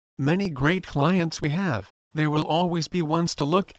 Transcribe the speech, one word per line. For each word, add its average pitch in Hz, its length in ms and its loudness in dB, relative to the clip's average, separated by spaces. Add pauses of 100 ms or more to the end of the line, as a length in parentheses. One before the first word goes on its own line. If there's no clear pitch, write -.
(160)
many 180 320 0
great 156 380 0
clients 165 560 0
we 156 60 0
have, 151 420 -2 (220)
there 151 180 0
will 151 160 0
always 170 400 0
be 180 160 -2
ones 160 320 0
to 147 100 -2
look 180 340 0